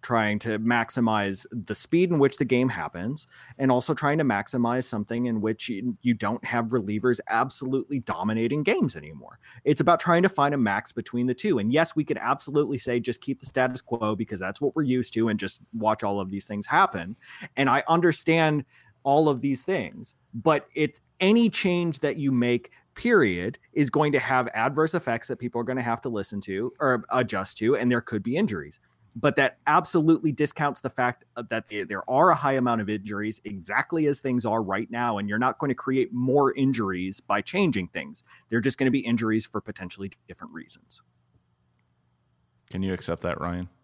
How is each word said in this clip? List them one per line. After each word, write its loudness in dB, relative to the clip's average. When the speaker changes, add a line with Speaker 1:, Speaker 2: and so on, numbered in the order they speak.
Speaker 1:
trying 2
to -4
maximize 0
the -8
speed 2
in 2
which 4
the -2
game 2
happens, -6
and 2
also 2
trying 0
to 2
maximize 0
something -4
in -2
which -4
you, -6
you 2
don't -4
have -2
relievers 0
absolutely -2
dominating -2
games 0
anymore. -16
It's 4
about 6
trying 4
to 4
find 2
a 0
max 0
between -4
the 0
two. 0
And 0
yes, 2
we 0
could -4
absolutely 0
say, -2
"Just -6
keep -8
the -16
status 0
quo -2
because -6
that's -8
what -2
we're 0
used 0
to, 2
and -2
just -6
watch 0
all 0
of -6
these -8
things -8
happen." 0
And 2
I 2
understand 2
all 4
of 0
these -2
things, -6
but 2
it's, 0
any 6
change 0
that 0
you 0
make, 2
period, 2
is 2
going 2
to 4
have 2
adverse 0
effects -2
that -6
people -4
are -4
gonna -4
have -2
to -4
listen -6
to -4
or 2
adjust -2
to, 2
and 2
there 2
could -6
be -2
injuries. -4
But 2
that 2
absolutely 4
discounts -2
the -4
fact -2
that -4
the, -6
there -6
are 6
a 6
high 0
amount 0
of -4
injuries -6
exactly -2
as 0
things -2
are 0
right -4
now, -2
and -4
you're -2
not 0
gonna -2
create 0
more 2
injuries 0
by 0
changing 0
things. -12
They're 2
just 0
gonna 2
be 2
injuries 0
for -6
potentially -12
different -16
reasons. -16
Speaker 2:
Can -4
you 0
accept -4
that, -4
Ryan? -4